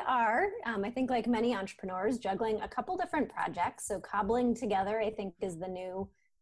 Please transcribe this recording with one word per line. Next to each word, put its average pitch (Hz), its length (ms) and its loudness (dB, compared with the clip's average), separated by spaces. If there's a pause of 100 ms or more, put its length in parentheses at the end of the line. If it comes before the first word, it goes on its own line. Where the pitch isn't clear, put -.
are, 240 400 4 (220)
um, 208 180 0
I 233 60 -4
think 254 180 0
like 233 160 2
many 240 300 2
entrepreneurs, 190 640 -2
juggling 196 420 0
a - 60 -4
couple 302 280 -4
different 320 340 0
projects. 170 580 -2
So 190 120 -2
cobbling 226 540 2
together, 208 480 0
I 208 80 2
think, 196 320 -4
is 180 160 -2
the 180 100 -6
new 185 400 -6 (340)